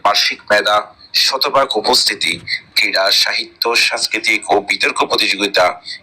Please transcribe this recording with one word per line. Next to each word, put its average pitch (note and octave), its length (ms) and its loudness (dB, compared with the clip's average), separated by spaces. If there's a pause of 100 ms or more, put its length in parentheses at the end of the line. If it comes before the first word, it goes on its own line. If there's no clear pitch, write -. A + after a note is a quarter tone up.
বার্ষিক - 460 0
মেধা, G#2 440 2 (200)
শতভাগ C3+ 640 0
উপস্থিতি, G2 640 0 (360)
ক্রীড়া, F#2+ 360 2
সাহিত্য, A2 680 -2
সাংস্কৃতিক A2 760 0
ও G2+ 100 4
বিতর্ক C#3+ 440 -2
প্রতিযোগিতা G#2 760 0 (220)